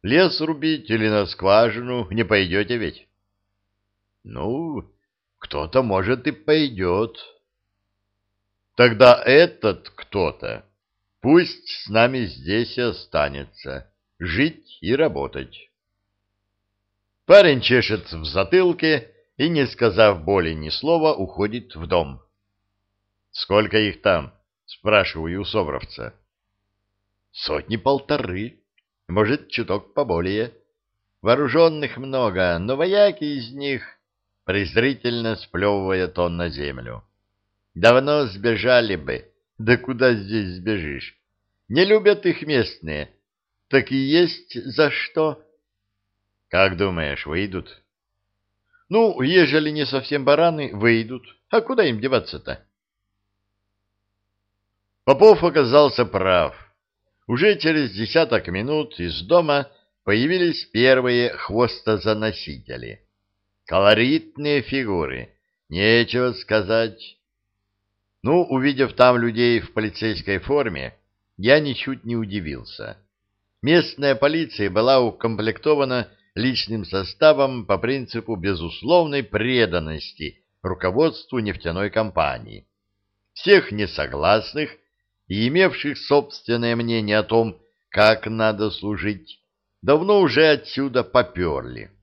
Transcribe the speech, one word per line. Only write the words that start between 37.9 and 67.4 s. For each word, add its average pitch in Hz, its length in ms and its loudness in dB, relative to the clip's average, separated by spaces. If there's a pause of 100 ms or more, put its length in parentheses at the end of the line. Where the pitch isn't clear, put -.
сбежали 110 680 0
бы, 65 340 -10 (280)
да 117 180 2
куда 127 380 0
здесь 101 420 -6
сбежишь? 87 640 -8 (500)
Не 151 160 2
любят 202 420 2
их 170 180 0
местные, 85 680 -4 (560)
так 135 240 0
и 131 60 -2
есть 160 560 0 (100)
за 139 260 0
что. - 540 -4 (1040)
Как 95 300 2
думаешь, 82 480 -4
выйдут? 90 560 -8 (1040)
Ну, 196 340 2
ежели 151 500 4
не 151 140 -2
совсем 135 380 -4
бараны, 151 500 2
выйдут. 113 500 0 (260)
А 202 100 2
куда 233 260 0
им 117 140 -2
деваться-то? 110 640 -6 (2500)
Попов 165 400 8
оказался 143 600 4
прав. 92 500 2 (720)
Уже 170 300 2
через 156 340 0
десяток 110 560 0
минут 123 520 -6
из 85 240 -8
дома 147 480 2 (320)
появились 156 600 0
первые 123 680 2
хвостозаносители. 101 1700 -4 (640)
Колоритные 131 960 2
фигуры, 85 680 -6 (400)
нечего 117 640 0
сказать. 110 840 -4 (1040)